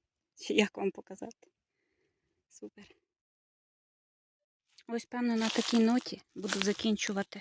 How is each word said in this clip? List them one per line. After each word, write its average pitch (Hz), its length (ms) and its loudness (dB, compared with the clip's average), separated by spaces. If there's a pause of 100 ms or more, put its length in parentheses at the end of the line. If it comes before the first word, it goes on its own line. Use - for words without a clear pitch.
(360)
Чи - 180 -4
як 214 220 4
вам 202 140 -4
показати? - 580 -14 (1000)
Супер. 208 360 -18 (2000)
Ось, 233 160 -6
певно, 240 320 -2
на 220 120 0
такій 233 300 2
ноті 226 440 2 (120)
буду 196 280 -4
закінчувати 202 800 0